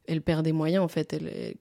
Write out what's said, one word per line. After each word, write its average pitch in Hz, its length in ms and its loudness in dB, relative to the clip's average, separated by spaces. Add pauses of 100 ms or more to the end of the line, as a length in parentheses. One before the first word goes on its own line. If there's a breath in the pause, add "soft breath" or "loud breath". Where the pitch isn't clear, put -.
elle 160 160 0
perd 160 220 2
des 160 80 2
moyens, 160 320 2
en 170 40 2
fait. 160 260 -2
Elle, 156 140 -6
elle, - 340 -8